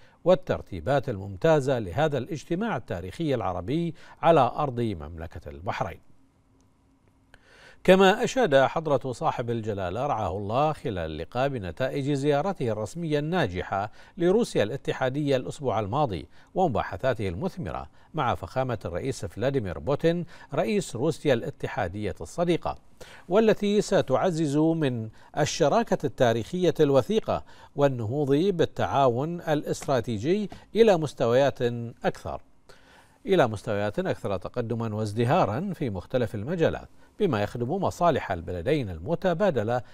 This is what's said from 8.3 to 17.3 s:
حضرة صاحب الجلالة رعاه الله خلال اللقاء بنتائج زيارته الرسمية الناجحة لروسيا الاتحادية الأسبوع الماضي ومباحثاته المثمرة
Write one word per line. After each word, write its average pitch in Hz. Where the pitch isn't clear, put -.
حضرة 135
صاحب 127
الجلالة 107
رعاه 107
الله 120
خلال 113
اللقاء 82
بنتائج 131
زيارته 143
الرسمية 147
الناجحة 110
لروسيا 180
الاتحادية 135
الأسبوع 123
الماضي 107
ومباحثاته 117
المثمرة 90